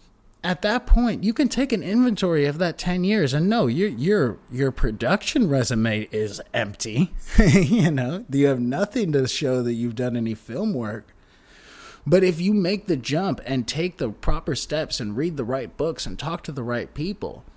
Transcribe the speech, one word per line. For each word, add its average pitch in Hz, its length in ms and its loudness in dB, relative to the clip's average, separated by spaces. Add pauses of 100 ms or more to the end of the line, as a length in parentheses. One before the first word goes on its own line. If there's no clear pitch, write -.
(420)
At 180 200 -2
that 226 240 0
point, 220 380 4
you 226 100 2
can 269 140 2
take 269 240 -2
an 190 100 0
inventory 190 640 2
of 147 120 -2
that 170 200 -2
ten 180 260 0
years, 185 300 2
and 165 140 2
no, 214 180 2
your, 160 240 0
your, 139 480 0 (120)
your 131 220 0
production 139 760 2
resume 113 640 0
is 107 300 -4 (140)
empty. 110 580 -2 (240)
<laughs> - 20 10
You 185 520 6
know, 143 400 -4
you 139 160 4
have 131 140 2
nothing 160 520 0
to 135 160 2
show 127 340 -2
that 120 120 -2
you've 117 220 -4
done 123 200 -2
any 113 180 -2
film 170 380 -6
work. 110 400 -8 (960)
But 185 160 4
if 170 160 0
you 196 140 2
make 202 320 0
the 170 100 0
jump 143 480 -4
and 127 240 -4
take 175 300 -6
the 131 100 -4
proper 156 460 -2
steps 151 440 -6
and 104 160 -6
read 156 220 -4
the 131 80 -6
right 127 320 -6
books 156 300 -4
and 131 120 -8
talk - 260 -8
to 160 80 -10
the 131 100 -8
right 117 320 -6
people, 147 500 -8 (120)